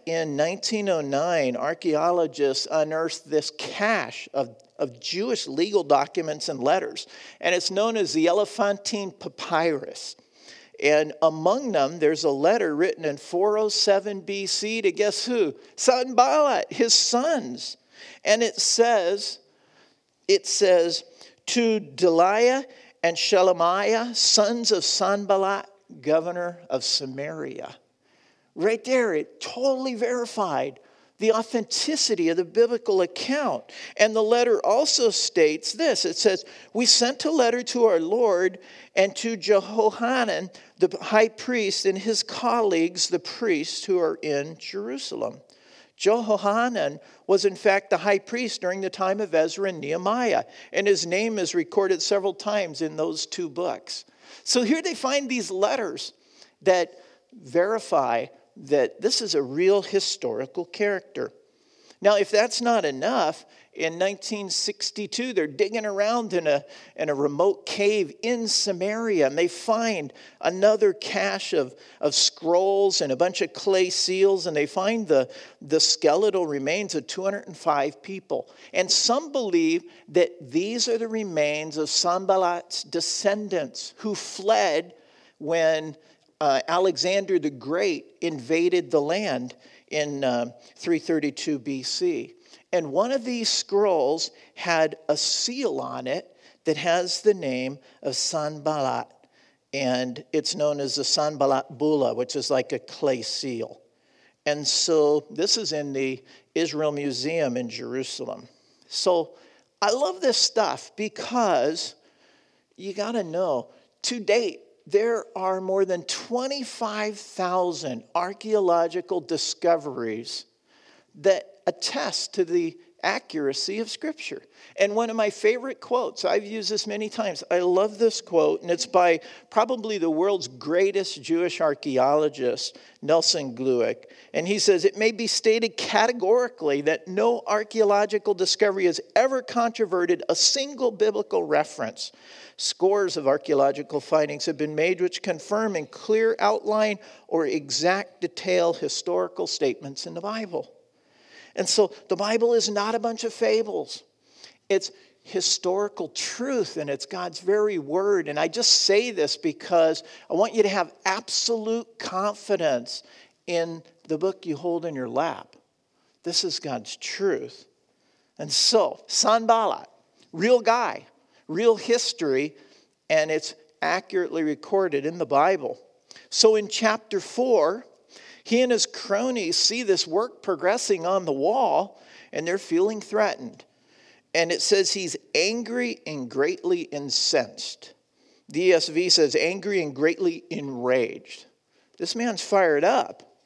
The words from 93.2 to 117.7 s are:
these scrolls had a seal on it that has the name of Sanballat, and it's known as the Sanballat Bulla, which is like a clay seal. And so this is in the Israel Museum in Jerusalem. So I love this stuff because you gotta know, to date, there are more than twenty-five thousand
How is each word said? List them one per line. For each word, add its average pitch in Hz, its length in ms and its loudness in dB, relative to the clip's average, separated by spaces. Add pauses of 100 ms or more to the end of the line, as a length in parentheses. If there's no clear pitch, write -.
these 240 240 -4
scrolls 165 840 0 (240)
had 160 400 0 (140)
a 151 80 0
seal 226 640 -2
on 127 260 -8
it 151 300 -6 (260)
that 156 140 0
has 175 440 -2
the 208 120 6
name 135 440 -6 (240)
of 135 140 -4
Sanballat, 151 960 -2 (600)
and 127 580 -2
it's 151 240 -2
known 147 240 0
as 139 160 -4
the 143 80 -2
Sanballat 139 720 0
Bulla, 139 360 2
which 123 240 -4
is 131 120 -4
like 127 220 0
a 131 80 -2
clay 127 440 -2
seal. 117 580 -8 (640)
And 147 200 -2
so 151 680 2
this 165 260 0
is 180 160 -4
in 147 180 -4
the 135 320 -4 (320)
Israel 156 380 0
Museum 143 640 -2
in 123 120 -6
Jerusalem. 127 800 -8 (400)
So 170 440 0 (500)
I 208 100 2
love 370 300 -2
this 262 160 2
stuff - 580 -2
because 190 1000 -2 (800)
you 190 160 -10
gotta 208 320 -4
know, 160 420 -2 (360)
to 247 180 -4
date, 208 400 0 (260)
there 214 380 2 (100)
are 190 240 -2
more 190 240 0
than 180 200 -2
twenty-five 226 1160 -6
thousand 175 840 -4 (100)